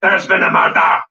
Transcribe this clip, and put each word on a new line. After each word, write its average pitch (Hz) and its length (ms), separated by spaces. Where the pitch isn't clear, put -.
There's - 260
been 180 160
a - 80
murder! - 500